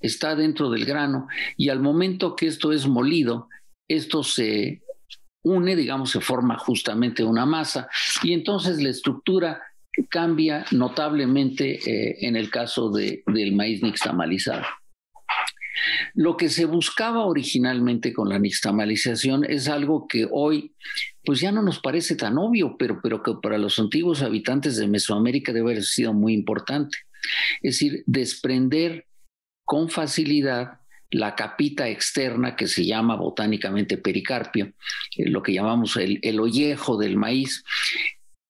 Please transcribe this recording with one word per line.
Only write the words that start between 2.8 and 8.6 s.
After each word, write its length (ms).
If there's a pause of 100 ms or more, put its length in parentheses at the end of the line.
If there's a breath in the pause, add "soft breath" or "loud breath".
molido, 600 (420 loud breath)
esto 340
se 600 (640)
une, 320
digamos, 340
se 80
forma 380
justamente 640
una 220
masa, 420 (340 loud breath)
y 120
entonces 480